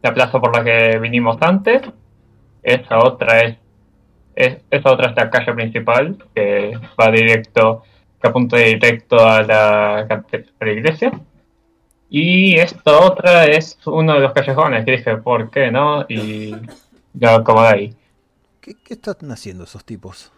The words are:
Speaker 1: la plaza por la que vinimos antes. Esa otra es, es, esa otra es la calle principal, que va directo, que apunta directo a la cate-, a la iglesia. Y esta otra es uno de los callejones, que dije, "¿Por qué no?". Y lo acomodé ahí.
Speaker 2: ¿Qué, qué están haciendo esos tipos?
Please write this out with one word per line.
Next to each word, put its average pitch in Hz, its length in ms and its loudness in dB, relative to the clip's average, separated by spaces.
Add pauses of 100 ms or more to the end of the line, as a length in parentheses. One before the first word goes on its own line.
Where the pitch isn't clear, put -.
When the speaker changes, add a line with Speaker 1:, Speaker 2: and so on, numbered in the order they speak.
Speaker 1:
la 120 120 -2
plaza 127 260 0
por 120 160 0
la 117 80 0
que 113 340 2
vinimos 117 420 -2
antes. 196 420 0 (800)
Esa 120 360 -2
otra 117 440 2
es, 117 160 -4 (760)
es, 127 240 -2 (120)
esa 139 220 0
otra 127 180 0
es 113 60 -6
la 117 140 -2
calle 120 240 -2
principal, 117 640 -4 (160)
que 104 440 -4 (220)
va 113 100 4
directo, 113 720 0 (380)
que 120 80 0
apunta 120 280 -2
directo 117 640 2
a 110 220 4
la 107 680 0
cate-, - 380 -8 (120)
a 117 60 -10
la 107 80 -4
iglesia. 156 480 -4 (880)
Y 180 480 0
esta 156 440 2
otra 180 460 4
es 156 400 0
uno 160 280 -2
de 143 60 4
los 135 120 0
callejones, 135 520 -2
que 131 80 -2
dije, 117 260 -4
"¿Por 113 320 -4
qué 135 200 -2
no?". 147 380 -2
Y 107 480 -10 (580)
lo 120 160 2
acomodé 113 380 4
ahí. 104 280 0 (640)
Speaker 2:
¿Qué, - 140 -20
qué - 200 -20
están 170 360 -12
haciendo 92 340 -16
esos - 200 -20
tipos? 95 540 -20